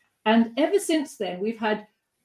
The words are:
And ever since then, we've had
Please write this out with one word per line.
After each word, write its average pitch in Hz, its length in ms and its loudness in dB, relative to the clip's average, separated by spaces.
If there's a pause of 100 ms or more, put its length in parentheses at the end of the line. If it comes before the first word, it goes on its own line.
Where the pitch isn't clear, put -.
(260)
And 226 320 4
ever 359 220 2
since 311 380 -2
then, 180 220 -6
we've 220 200 -4
had 214 280 -2 (360)